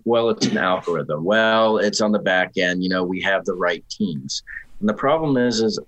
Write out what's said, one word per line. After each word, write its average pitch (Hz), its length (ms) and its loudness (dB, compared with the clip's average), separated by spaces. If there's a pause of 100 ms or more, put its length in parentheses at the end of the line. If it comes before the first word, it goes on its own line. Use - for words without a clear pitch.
"Well, 117 240 2
it's - 180 0
an 104 100 0
algorithm. 80 680 -2
Well, 110 520 4
it's 101 220 0
on 107 140 2
the 104 60 2
back 92 380 0
end. 90 260 0
You 92 60 0
know, 92 140 0
we 90 180 -4
have 95 240 0
the 98 80 -2
right 87 360 -2
teams." 73 520 -6 (380)
And 104 100 0
the 107 60 2
problem 147 420 0
is, 120 240 2
is 104 260 0